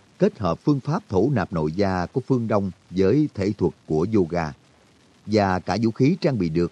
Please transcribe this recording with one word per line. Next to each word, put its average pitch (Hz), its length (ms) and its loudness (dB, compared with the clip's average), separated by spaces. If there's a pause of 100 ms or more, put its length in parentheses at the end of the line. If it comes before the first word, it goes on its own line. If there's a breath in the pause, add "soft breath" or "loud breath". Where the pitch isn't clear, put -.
(200)
kết 208 200 0
hợp 87 240 -2
phương 147 160 2
pháp 156 300 -6
thổ 101 200 2
nạp 104 240 -2
nội 78 180 -2
gia 92 340 0
của 127 220 -6
phương 120 200 0
Đông 101 240 0 (180)
với 101 440 2
thể 98 240 -2
thuật 85 160 0 (140)
của 80 280 0
yoga. 85 380 0 (720)
Và 98 340 2
cả 90 220 -4
vũ 113 100 2
khí 151 300 2
trang 143 160 0
bị 90 120 0
được 85 220 0